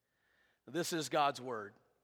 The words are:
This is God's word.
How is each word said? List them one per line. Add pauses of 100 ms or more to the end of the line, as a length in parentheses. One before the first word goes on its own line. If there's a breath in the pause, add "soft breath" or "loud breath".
(680)
This
is
God's
word. (300)